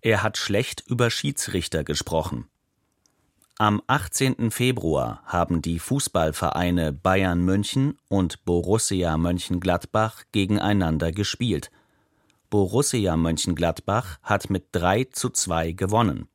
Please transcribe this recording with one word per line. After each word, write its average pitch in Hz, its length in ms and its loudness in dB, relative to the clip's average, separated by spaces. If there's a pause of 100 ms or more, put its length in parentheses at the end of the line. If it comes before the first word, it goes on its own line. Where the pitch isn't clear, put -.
er 107 220 2
hat 107 140 0
schlecht - 500 -2
über 120 220 2
Schiedsrichter 87 760 -2
gesprochen. 78 640 -2 (1080)
Am 104 300 4
achtzehnten 127 640 0
Februar 80 720 0
haben 85 380 0
die 85 180 -2
Fußballvereine 85 1120 0
Bayern 92 480 2
München 104 580 0 (120)
und 95 340 0
Borussia 87 720 0
Mönchengladbach 90 1080 -2 (100)
gegeneinander 92 800 0
gespielt. 101 580 -2 (760)
Borussia 101 680 2
Mönchengladbach 82 1040 -2
hat - 280 -2
mit 95 240 -2
drei 95 320 2
zu - 240 -6
zwei 82 420 -2
gewonnen. 95 640 0